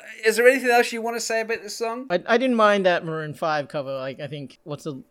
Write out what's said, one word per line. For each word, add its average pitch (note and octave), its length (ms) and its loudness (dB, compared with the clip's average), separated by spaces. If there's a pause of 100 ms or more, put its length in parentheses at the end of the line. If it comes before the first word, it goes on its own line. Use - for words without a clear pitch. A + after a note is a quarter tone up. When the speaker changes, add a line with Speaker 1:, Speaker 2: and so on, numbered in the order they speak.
(240)
Speaker 1:
is G#3+ 120 4
there A#3+ 100 6
anything B3+ 240 6
else A#3+ 220 4
you A#3 80 -6
wanna A#3 200 -6
say A3+ 200 -2
about G#3+ 220 -6
this G3+ 140 -14
song? A#3 340 -6
Speaker 2:
I, F3+ 160 -2
I A3+ 100 4
didn't B3 200 2
mind G#3 280 4
that F3 220 2
Maroon D#3 260 -6
five D3+ 360 -2
cover. C#3 280 -8
Like, C3 240 -8
I D3+ 60 -10
think, C#3+ 380 -14
what's D3 200 -12
the, C3 260 -10